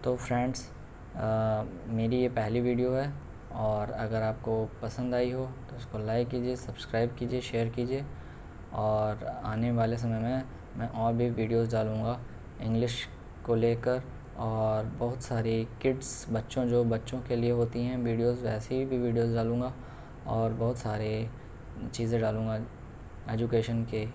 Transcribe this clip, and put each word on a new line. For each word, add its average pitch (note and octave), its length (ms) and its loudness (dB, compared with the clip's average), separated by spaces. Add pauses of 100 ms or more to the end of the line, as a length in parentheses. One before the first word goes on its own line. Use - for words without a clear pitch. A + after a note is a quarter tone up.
तो B2+ 120 2
फ्रेंड्स, B2 560 0 (440)
अ, A2 480 2 (220)
मेरी A2+ 300 2
ये B2+ 120 4
पहली A#2 320 0
वीडियो B2 320 4
है C#3 200 2 (400)
और G#2+ 380 0
अगर A2 320 0
आपको A2 460 0 (140)
पसंद B2 320 -2
आई B2 180 4
हो C3 140 -2
तो - 300 -10
इसको - 220 -8
लाइक A2+ 300 2
कीजिए, B2 280 0
सब्सक्राइब A#2+ 580 0
कीजिए, B2+ 260 -2
शेयर A#2 280 0
कीजिए। B2 360 0 (680)
और G#2+ 540 2
आने A2+ 460 -2
वाले A#2 260 4
समय A#2 200 0
में B2+ 260 0 (320)
मैं A#2 120 -4
और A#2 240 2
भी A#2+ 180 4
वीडियोज़ A2+ 420 2
डालूँगा A2+ 480 0 (400)
इंग्लिश A2+ 480 2 (380)
को A#2+ 80 4
लेकर A#2 480 4 (340)
और A2 480 2
बहुत A#2+ 380 -2
सारी A2+ 460 0 (140)
किड्स, C3 480 0
बच्चों, A#2 360 0
जो A#2+ 180 6
बच्चों A2+ 360 0
के B2 160 0
लिए A#2+ 140 4
होती A#2+ 340 2
हैं B2+ 120 0
वीडियोज़, A#2+ 480 2
वैसी A2+ 400 0
भी C3 140 0
वीडियोज़ A#2 360 4
डालूँगा A#2+ 380 2 (540)
और A2+ 260 2
बहुत A#2 260 0
सारे A2 520 -2 (600)
चीज़ें A#2 300 2
डालूँगा A2 380 2 (720)
एजुकेशन A2+ 500 2
के। A2 300 -2